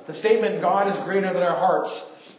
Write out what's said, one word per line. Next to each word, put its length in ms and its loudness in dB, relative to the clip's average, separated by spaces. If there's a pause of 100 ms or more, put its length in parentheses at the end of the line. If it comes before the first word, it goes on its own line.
"The 80 -10
statement, 480 0
'God 260 2
is 120 -2
greater 320 0
than 100 0
our 140 2
hearts,' 540 0 (280)